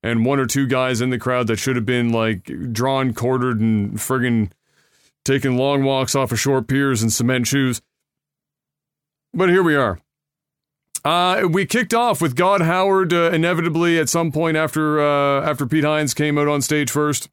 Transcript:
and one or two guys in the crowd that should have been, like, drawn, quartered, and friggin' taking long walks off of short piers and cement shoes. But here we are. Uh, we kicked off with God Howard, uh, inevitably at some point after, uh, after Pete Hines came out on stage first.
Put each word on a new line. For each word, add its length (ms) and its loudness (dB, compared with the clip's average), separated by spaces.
and 240 0
one 140 2
or 80 0
two 180 0
guys 360 -2
in 100 -2
the 80 -4
crowd 300 -2
that 100 0
should 160 -2
have 100 -2
been, 280 0
like, 320 -2
drawn, 400 -2
quartered, 460 -2
and 360 0
friggin' 540 -2
taking 320 0
long 260 0
walks 320 0
off 160 0
of 80 -2
short 300 0
piers 340 0
and 100 0
cement 360 0
shoes. 340 0
But 140 2
here 160 4
we 100 2
are. 260 0
Uh, 460 2
we 160 0
kicked 280 -2
off 280 0
with 140 0
God 240 4
Howard, 520 2
uh, 200 2
inevitably 680 0
at 100 0
some 220 0
point 260 0
after, 440 0
uh, 420 2
after 240 -2
Pete 160 0
Hines 320 0
came 240 0
out 80 2
on 160 0
stage 300 0
first. 400 -2